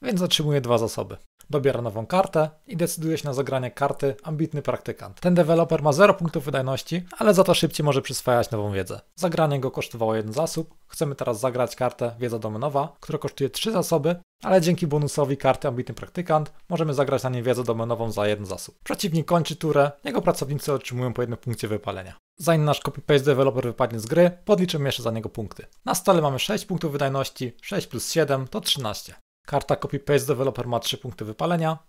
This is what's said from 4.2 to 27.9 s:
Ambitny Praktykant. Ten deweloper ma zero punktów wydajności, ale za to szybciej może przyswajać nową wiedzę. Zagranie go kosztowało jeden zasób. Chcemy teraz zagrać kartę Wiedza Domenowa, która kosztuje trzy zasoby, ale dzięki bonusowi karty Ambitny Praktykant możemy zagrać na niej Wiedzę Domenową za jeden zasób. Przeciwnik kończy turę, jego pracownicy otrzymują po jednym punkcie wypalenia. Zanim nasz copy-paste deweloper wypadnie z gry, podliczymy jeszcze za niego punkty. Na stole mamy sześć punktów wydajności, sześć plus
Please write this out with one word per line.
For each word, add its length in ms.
Ambitny 380
Praktykant. 580
Ten 160
deweloper 460
ma 120
zero 200
punktów 320
wydajności, 600
ale 160
za 100
to 100
szybciej 320
może 160
przyswajać 500
nową 200
wiedzę. 300
Zagranie 440
go 120
kosztowało 440
jeden 180
zasób. 420
Chcemy 280
teraz 240
zagrać 360
kartę 440
Wiedza 200
Domenowa, 600
która 200
kosztuje 300
trzy 220
zasoby, 440
ale 180
dzięki 260
bonusowi 500
karty 300
Ambitny 280
Praktykant 580
możemy 240
zagrać 300
na 60
niej 140
Wiedzę 200
Domenową 480
za 160
jeden 180
zasób. 380
Przeciwnik 420
kończy 300
turę, 360
jego 180
pracownicy 520
otrzymują 400
po 80
jednym 160
punkcie 300
wypalenia. 460
Zanim 260
nasz 160
copy-paste 440
deweloper 380
wypadnie 360
z 60
gry, 260
podliczymy 400
jeszcze 180
za 80
niego 180
punkty. 360
Na 100
stole 260
mamy 180
sześć 260
punktów 260
wydajności, 680
sześć 260
plus 240